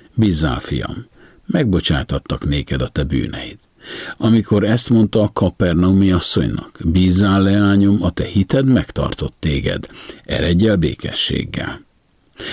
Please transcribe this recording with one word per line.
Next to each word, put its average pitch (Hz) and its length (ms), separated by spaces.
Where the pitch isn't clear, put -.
„Bízzál, 78 460
fiam, - 460
megbocsátattak - 1000
néked 71 360
a 64 80
te - 160
bűneid.“ - 540
Amikor 110 480
ezt 110 260
mondta 110 320
a 101 100
kapernaumi 92 800
asszonynak: - 720
„Bízzál, 92 580
leányom, 101 600
a 85 80
te - 140
hited - 420
megtartott - 720
téged, 67 480
eredj 87 440
el 104 80
békességgel.“ - 1080